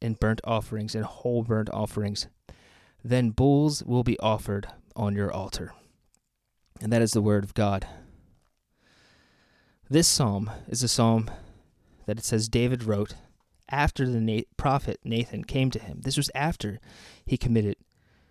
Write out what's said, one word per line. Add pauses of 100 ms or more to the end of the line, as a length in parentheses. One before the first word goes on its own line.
in
burnt
offerings,
and
whole
burnt
offerings. (760)
Then
bulls
will
be
offered (260)
on
your
altar. (1040)
And
that
is
the
word
of
God. (2000)
This
psalm (200)
is
a
psalm (760)
that
it
says
David
wrote (540)
after
the
Na-, (160)
prophet
Nathan
came
to
him.
This
was
after (440)
he
committed (540)